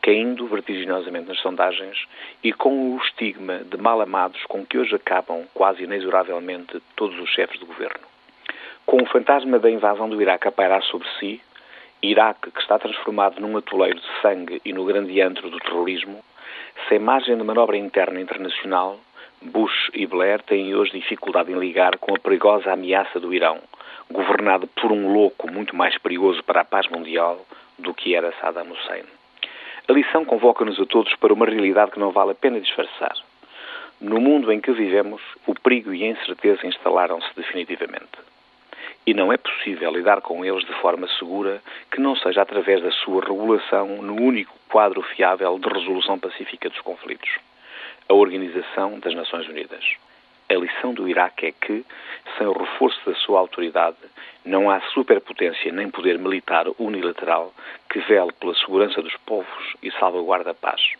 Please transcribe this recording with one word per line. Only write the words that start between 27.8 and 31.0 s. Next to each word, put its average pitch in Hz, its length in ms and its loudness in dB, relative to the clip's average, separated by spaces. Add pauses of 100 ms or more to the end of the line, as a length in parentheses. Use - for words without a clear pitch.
que 90 220 -2
era 85 240 0
Saddam 85 320 -6
Hussein. 92 320 -10 (840)
A - 60 4
lição 143 320 4
convoca-nos 110 560 4
a 95 60 2
todos 113 300 2